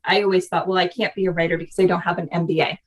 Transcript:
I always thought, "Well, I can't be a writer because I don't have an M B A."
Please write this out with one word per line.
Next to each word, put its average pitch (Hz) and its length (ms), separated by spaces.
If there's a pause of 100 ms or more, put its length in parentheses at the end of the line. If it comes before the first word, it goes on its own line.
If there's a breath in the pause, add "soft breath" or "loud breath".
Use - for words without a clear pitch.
I 196 200
always 185 240
thought, 175 200
"Well, 185 120
I 185 80
can't - 260
be 190 120
a 185 60
writer 165 280
because - 180
I 190 80
don't 175 160
have 175 160
an 165 140
M 170 160
B 160 140
A." - 260